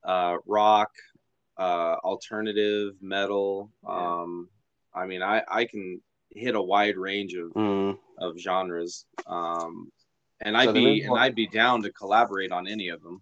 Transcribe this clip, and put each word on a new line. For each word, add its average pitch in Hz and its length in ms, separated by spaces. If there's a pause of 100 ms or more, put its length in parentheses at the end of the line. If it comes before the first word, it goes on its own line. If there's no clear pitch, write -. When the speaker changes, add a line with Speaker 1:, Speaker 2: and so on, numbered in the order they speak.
Speaker 1:
uh, 90 420
rock, 107 460 (640)
uh, 85 460
alternative, 104 960
metal. 98 680 (160)
Speaker 2:
Yeah. 87 340
Speaker 1:
Um, 87 280 (440)
I 90 120
mean, 92 160
I, 104 280
I 113 160
can 92 360 (300)
hit 113 240
a 104 60
wide 101 360
range 95 360
of, 85 180
Speaker 3:
Mm. 98 460 (200)
Speaker 1:
of 87 220
genres. 90 680 (220)
Um, 85 640 (480)
and 107 180
I'd 127 80
Speaker 3:
So 117 80
the 127 60
Speaker 1:
be, 120 60
Speaker 3:
reason 135 220
Speaker 1:
and - 40
Speaker 3:
why 123 140
Speaker 1:
I'd 131 100
be 110 120
down 113 360
to 95 80
collaborate 98 600
on 90 160
any 104 220
of 80 140
them. 87 180